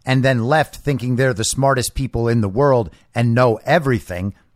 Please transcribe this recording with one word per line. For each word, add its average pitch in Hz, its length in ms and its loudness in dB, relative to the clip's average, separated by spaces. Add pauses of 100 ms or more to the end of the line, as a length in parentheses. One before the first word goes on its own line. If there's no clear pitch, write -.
and 131 180 0
then 127 220 2
left 143 320 0
thinking 127 400 -4
they're 127 180 2
the 107 100 -4
smartest 131 500 -2
people 117 340 -4
in 117 120 2
the 101 80 0
world 120 420 2 (240)
and 120 200 0
know 120 300 2
everything, 117 680 -2 (220)